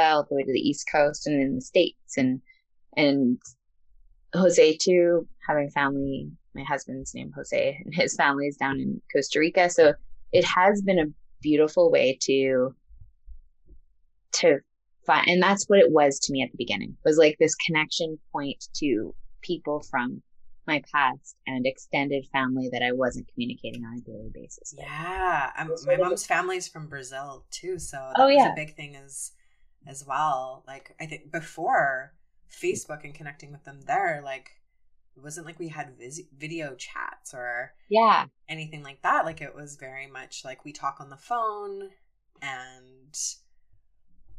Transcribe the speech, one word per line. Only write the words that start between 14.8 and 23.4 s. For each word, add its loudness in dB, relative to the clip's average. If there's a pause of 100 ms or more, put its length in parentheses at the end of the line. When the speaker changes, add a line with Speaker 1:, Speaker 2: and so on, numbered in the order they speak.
Speaker 1:
find, 2
and 4
that's 4
what 8
it 8
was 4
to -4
me -2
at -4
the -20
beginning, -6
was, 4
like, 6
this 4
connection -2 (140)
point -8 (120)
to -2 (280)
people -4
from -4 (440)
my 0 (100)
past 0 (100)
and -2
extended -4
family -2
that -4
I 0
wasn't -2
communicating -10